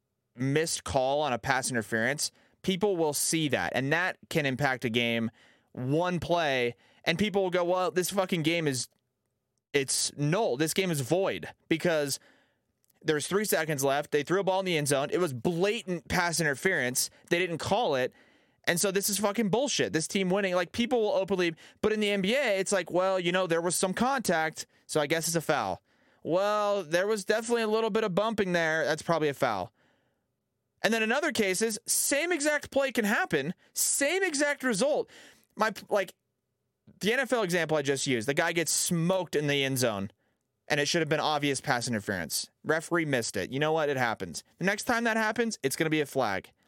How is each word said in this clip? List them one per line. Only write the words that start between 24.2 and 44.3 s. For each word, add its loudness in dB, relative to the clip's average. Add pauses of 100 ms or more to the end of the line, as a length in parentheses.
so 0
I 2
guess 0
it's -2
a 2
foul." 0 (440)
Well, 0
there 0
was -2
definitely 0
a 0
little 0
bit 0
of -2
bumping 0
there. 2
That's 0
probably 0
a -2
foul. -2 (1080)
And 4
then 2
in 0
other 0
cases, 0
same 0
exact -2
play 2
can 0
happen, 0 (180)
same 0
exact -2
result. 2 (460)
My 0
p-, -12
like, 0 (880)
the 0
N 0
F -2
L 2
example 0
I 0
just -2
used, 0
the 0
guy 2
gets -2
smoked 0
in 0
the 2
end 0
zone, 0 (580)
and 0
it 0
should 0
have 0
been 0
obvious 0
pass -2
interference. -4 (140)
Referee -2
missed -2
it. -4
You -4
know 2
what? 0
It -2
happens. -4 (140)